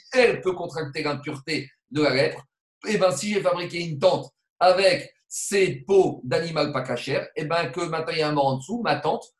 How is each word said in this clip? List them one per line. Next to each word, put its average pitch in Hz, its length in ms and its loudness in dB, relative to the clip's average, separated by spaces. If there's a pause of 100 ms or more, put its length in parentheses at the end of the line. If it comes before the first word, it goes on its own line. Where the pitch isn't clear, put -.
(120)
elle, 247 300 4
peut 185 120 -2
contracter 160 500 -8
l'impureté 143 680 -6 (220)
de 147 100 0
la 135 120 4
lèpre, - 300 0 (440)
eh 214 100 0
ben, 180 140 4
si 208 220 -4
j'ai 196 80 2
fabriqué 175 380 -2
une 160 200 -6
tente - 320 2 (280)
avec 269 520 4 (160)
ces 190 600 -2
peaux 190 360 4
d'animal 160 480 0
pas 131 100 -4
cachères, 127 540 -4
eh 156 100 -4
ben, 165 240 -2
que 175 120 -6
maintenant 165 320 -4
il 156 60 -2
y 156 40 2
a 151 60 0
un 151 40 -2
mort 143 140 2
en 131 100 0
dessous, 226 260 -6
ma 151 120 2
tente 165 300 -4 (140)